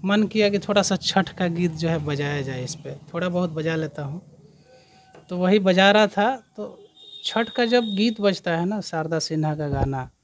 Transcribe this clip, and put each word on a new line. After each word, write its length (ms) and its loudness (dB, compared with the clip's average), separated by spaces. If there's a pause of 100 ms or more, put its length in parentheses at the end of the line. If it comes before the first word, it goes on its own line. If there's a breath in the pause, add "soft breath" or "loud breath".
मन 180 4
किया 260 2
कि 100 0
थोड़ा 220 0
सा 140 0
छठ 340 0
का 180 -2
गीत 240 0
जो 180 -4
है 160 -2
बजाया 360 -4
जाए, 220 -6
इस 120 -8
पे 200 -12 (180)
थोड़ा 160 -2
बहुत 200 0
बजा 260 -4
लेता 280 -4
हूँ। 180 -8 (1080 soft breath)
तो 80 -6
वही 220 4
बजा 320 6
रहा 160 6
था, 360 0 (140)
तो 320 -14 (340)
छठ 260 -2
का 160 0
जब 180 4
गीत 380 0
बजता 300 0
है 140 0
ना, 160 -2
शारदा 380 -4
सिन्हा 360 -2
का 120 -4
गाना 420 -2 (140)